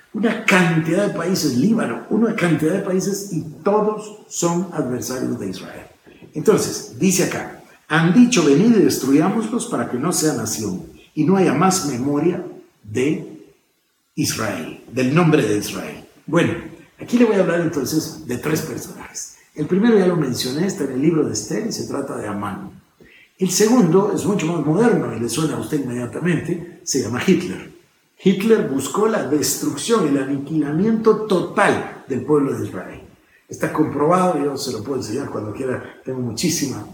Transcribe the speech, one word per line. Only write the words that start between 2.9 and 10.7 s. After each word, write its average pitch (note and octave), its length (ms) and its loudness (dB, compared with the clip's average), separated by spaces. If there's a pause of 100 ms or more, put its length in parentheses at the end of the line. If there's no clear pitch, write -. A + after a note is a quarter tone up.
y D#3 100 -2 (200)
todos G#3 680 0
son F3 440 -2
adversarios B2 680 -4
de G2 120 -6
Israel. - 360 -14 (460)
Entonces, - 640 0
dice F3 260 2
acá, - 380 -6 (260)
"Han E3 260 4
dicho, G#3+ 300 6
'Venid F#3+ 320 6
y E3+ 80 6
destruyámoslos E3+ 840 2
para A#2+ 240 -4
que A#2+ 80 -4
no D#3+ 140 0
sea D#3 200 0
nación G#2+ 500 -4 (320)